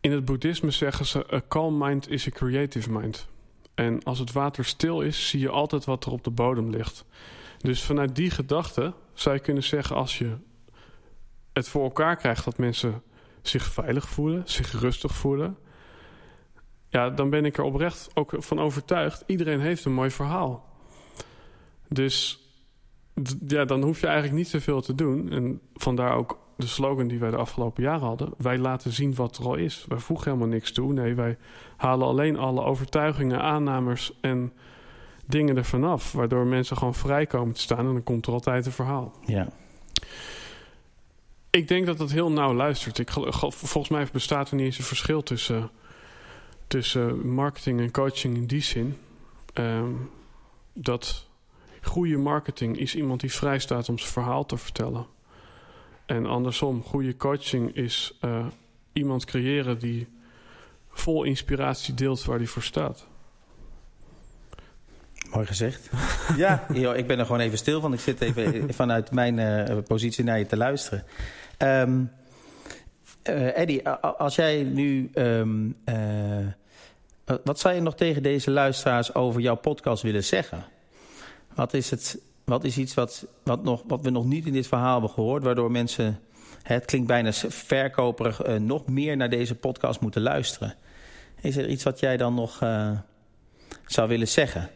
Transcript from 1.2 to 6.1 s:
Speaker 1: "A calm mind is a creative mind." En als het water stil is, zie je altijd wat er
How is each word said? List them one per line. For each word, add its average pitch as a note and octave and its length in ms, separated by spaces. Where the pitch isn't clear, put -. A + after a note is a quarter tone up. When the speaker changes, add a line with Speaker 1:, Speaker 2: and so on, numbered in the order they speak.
Speaker 1:
"A B2+ 140
calm D#3 300
mind C#3 320
is C#3+ 160
a C#3 40
creative B2+ 600
mind." G#2+ 380
En A#2 280
als B2+ 160
het A#2+ 140
water C#3 320
stil D#3+ 360
is, D3+ 280
zie C#3+ 120
je C3+ 80
altijd D3 360
wat C3 200
er - 80